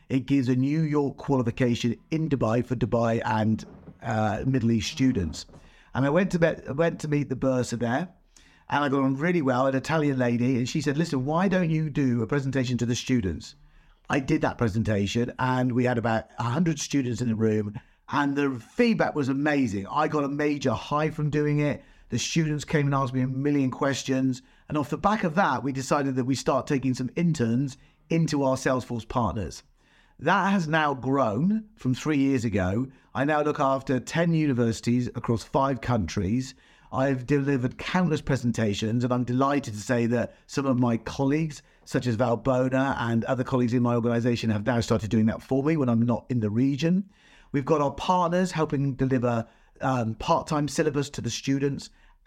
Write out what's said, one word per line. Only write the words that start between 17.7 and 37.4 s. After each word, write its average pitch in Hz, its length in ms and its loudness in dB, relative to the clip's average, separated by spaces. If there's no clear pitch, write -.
and 143 260 0
the 139 240 0
feedback 202 560 2
was 135 140 0
amazing. 135 580 0
I 151 220 0
got 151 160 0
a 135 40 -4
major 143 420 0
high 147 380 -2
from 151 200 -2
doing 147 300 2
it. 147 220 0
The 117 100 -2
students 151 460 -2
came 143 220 0
and 143 80 2
asked 135 180 0
me 131 80 0
a 127 60 0
million 135 440 0
questions, 131 720 0
and 151 100 -4
off 143 120 -2
the 156 80 -2
back 208 260 0
of 156 120 -2
that, 147 280 2
we 139 80 -2
decided 135 460 0
that 123 80 0
we 135 100 0
start 131 320 0
taking 131 260 0
some 127 220 -4
interns 139 640 0
into 156 340 2
our 131 140 2
Salesforce 123 500 -2
partners. 107 560 -4
That 185 320 2
has 185 160 0
now 151 260 2
grown 135 720 0
from 127 180 0
three 151 220 0
years 135 280 2
ago. 107 420 0
I 123 80 0
now 151 180 2
look 147 180 0
after 135 400 0
ten 170 340 0
universities 123 840 0
across 113 280 -2
five 135 380 -2
countries. 110 720 -2
I've 131 340 0
delivered 139 540 0